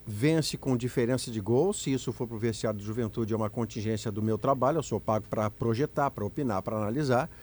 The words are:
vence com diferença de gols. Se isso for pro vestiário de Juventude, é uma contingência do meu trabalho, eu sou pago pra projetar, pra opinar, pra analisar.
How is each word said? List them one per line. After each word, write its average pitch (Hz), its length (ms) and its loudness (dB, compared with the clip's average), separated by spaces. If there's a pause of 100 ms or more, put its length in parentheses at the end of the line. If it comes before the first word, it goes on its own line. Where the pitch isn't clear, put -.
vence 135 520 2
com 131 200 2
diferença 123 540 0
de 110 100 -2
gols. 131 400 2
Se 143 120 -2
isso 131 200 -2
for 120 140 -4
pro 117 120 -8
vestiário 110 420 0
de 101 40 -10
Juventude, 110 480 -2
é 110 40 2
uma 107 120 0
contingência 110 600 -2
do 104 100 -4
meu 110 160 2
trabalho, 135 420 2
eu 139 40 0
sou 113 160 -2
pago 110 320 0
pra 110 180 0
projetar, 113 600 0
pra - 140 -6
opinar, 104 360 -2
pra 110 160 -4
analisar. 127 540 2 (120)